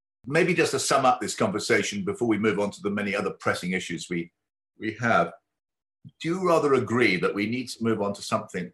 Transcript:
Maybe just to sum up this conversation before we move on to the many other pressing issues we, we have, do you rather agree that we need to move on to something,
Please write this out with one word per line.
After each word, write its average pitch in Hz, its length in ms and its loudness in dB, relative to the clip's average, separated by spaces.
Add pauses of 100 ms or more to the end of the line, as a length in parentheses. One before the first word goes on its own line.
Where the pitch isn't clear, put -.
(240)
Maybe 165 300 2
just 151 180 2
to 139 60 0
sum 135 260 2
up 127 160 4
this 98 140 -4
conversation 104 720 0
before 101 240 -2
we 107 100 2
move 101 220 2
on 101 100 0
to - 120 -16
the 101 80 -2
many 101 240 -4
other 98 160 -2
pressing - 420 -4
issues 92 360 -6
we, 85 240 -4 (460)
we 107 220 -6
have, 110 320 2 (880)
do 160 80 -6
you 185 180 -2
rather 151 280 4
agree 113 420 2
that 87 180 -2
we 101 120 -2
need 120 220 -6
to - 140 -10
move 113 180 0
on 101 140 -2
to - 80 -14
something, - 520 -6